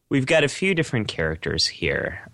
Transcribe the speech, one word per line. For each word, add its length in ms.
we've 180
got 160
a 60
few 260
different 320
characters 640
here. 520